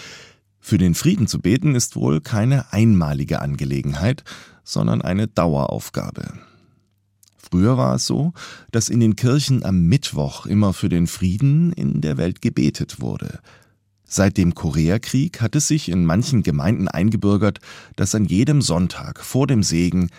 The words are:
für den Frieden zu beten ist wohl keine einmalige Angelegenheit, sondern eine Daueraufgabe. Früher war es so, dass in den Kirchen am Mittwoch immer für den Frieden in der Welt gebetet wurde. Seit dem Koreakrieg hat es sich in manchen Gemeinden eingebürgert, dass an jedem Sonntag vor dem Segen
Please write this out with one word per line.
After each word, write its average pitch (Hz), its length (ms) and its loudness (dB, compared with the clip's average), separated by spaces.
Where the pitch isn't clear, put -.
für - 180 0
den 87 180 4
Frieden 165 320 2
zu - 120 -4
beten 131 360 2
ist - 200 -4
wohl 151 240 0
keine 123 540 -2
einmalige 82 680 2
Angelegenheit, 69 840 -4
sondern 55 360 -2
eine 101 280 -2
Daueraufgabe. - 1040 -6
Früher 104 400 2
war 64 180 0
es - 100 -2
so, 139 280 -2
dass 113 180 0
in 120 100 2
den 110 160 4
Kirchen 131 500 2
am 90 220 4
Mittwoch 73 580 0
immer 101 280 2
für 95 160 -4
den 85 180 2
Frieden 139 680 0
in - 280 -2
der 101 160 -2
Welt 87 240 -4
gebetet 73 600 -2
wurde. 50 380 -8
Seit 98 320 0
dem 87 180 4
Koreakrieg 85 880 -2
hat 113 140 -2
es 151 120 0
sich 165 220 -2
in 87 160 2
manchen 98 380 2
Gemeinden 85 440 0
eingebürgert, 101 720 0
dass - 180 -2
an 107 120 0
jedem 135 360 2
Sonntag - 600 -2
vor 139 240 0
dem 117 160 2
Segen 87 560 0